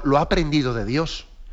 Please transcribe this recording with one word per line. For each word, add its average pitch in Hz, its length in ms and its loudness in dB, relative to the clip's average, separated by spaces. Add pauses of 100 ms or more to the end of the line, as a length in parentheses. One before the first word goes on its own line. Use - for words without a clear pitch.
lo 139 140 4
ha 147 40 4
aprendido 151 520 2
de 113 120 -2
Dios. 151 420 -4 (260)